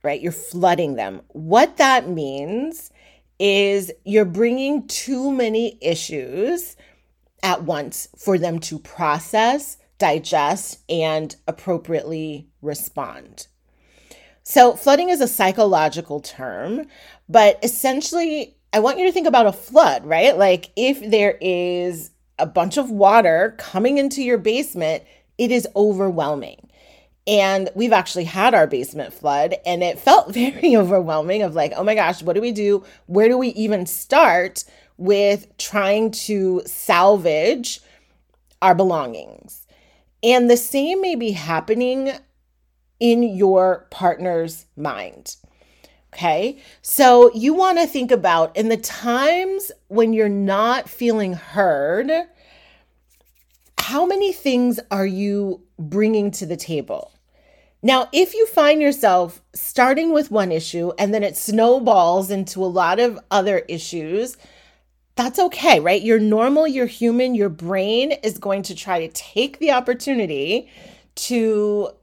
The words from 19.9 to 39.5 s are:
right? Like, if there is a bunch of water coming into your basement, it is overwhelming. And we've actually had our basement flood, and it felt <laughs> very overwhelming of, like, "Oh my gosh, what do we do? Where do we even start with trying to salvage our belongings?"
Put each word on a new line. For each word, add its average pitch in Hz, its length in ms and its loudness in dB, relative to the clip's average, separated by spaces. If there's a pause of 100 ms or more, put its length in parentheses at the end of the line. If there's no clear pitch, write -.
right? 165 300 2
Like, 185 400 2
if 269 240 0
there 208 400 0
is 175 720 -4 (280)
a 151 80 2
bunch 180 300 -2
of 262 120 -4
water 202 680 4
coming 247 400 -2
into 277 260 -2
your 247 140 0
basement, 180 680 -4 (340)
it 240 140 0
is 247 240 0
overwhelming. 180 920 -2 (580)
And 196 500 2
we've 220 160 0
actually 180 320 0
had 190 300 2
our 160 140 6
basement 135 460 -8
flood, 147 420 -2 (100)
and 175 180 -2
it 175 160 -4
felt 269 340 4
<laughs> - 0 -
very 254 440 2
overwhelming 180 640 0
of, 170 120 -4
like, 147 220 -2
"Oh 185 80 -4
my 214 100 0
gosh, 175 300 -2
what 170 100 -2
do 202 80 0
we 240 120 -4
do? 202 320 0 (220)
Where 208 200 4
do 254 100 4
we 254 120 -2
even 208 360 -4
start 190 800 2 (320)
with 202 600 0
trying 208 540 -2
to 190 540 -4
salvage 190 1160 0 (800)
our 180 120 6
belongings?" 151 920 -4 (560)